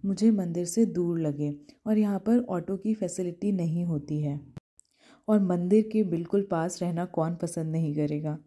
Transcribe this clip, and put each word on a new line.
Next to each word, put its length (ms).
मुझे 260
मंदिर 340
से 200
दूर 340
लगे 360
और 100
यहाँ 220
पर 200
ऑटो 380
की 160
फैसिलिटी 580
नहीं 340
होती 360
है। 200
और 120
मंदिर 520
के 120
बिल्कुल 480
पास 300
रहना 240
कौन 300
पसंद 360
नहीं 240
करेगा? 520